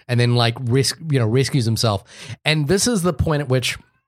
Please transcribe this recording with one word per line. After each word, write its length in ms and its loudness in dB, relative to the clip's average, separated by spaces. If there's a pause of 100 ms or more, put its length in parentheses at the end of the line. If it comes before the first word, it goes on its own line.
And 120 0
then, 160 2
like, 260 2
risk-, 380 0 (100)
you 80 2
know, 80 2
rescues 400 0
himself. 380 0 (420)
And 220 0
this 180 2
is 160 0
the 120 0
point 280 0
at 80 -8
which 300 -2 (280)